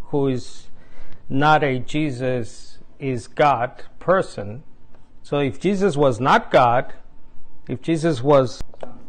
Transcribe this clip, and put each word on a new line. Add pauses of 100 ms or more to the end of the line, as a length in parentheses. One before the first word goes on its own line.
who
is (640)
not
a
Jesus (200)
is
God (160)
person. (600)
So
if
Jesus
was
not
God, (760)
if
Jesus
was (480)